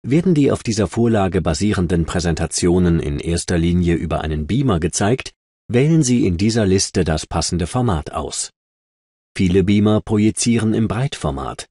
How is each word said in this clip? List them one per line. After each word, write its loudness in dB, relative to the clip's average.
Werden 2
die 4
auf -6
dieser -2
Vorlage 0
basierenden 0
Präsentationen 0
in -6
erster -2
Linie 2
über -4
einen -4
Beamer 0
gezeigt, -2
wählen 2
Sie 2
in 0
dieser 2
Liste 0
das -2
passende -4
Format -2
aus. -8
Viele 4
Beamer 4
projizieren 2
im 0
Breitformat. -6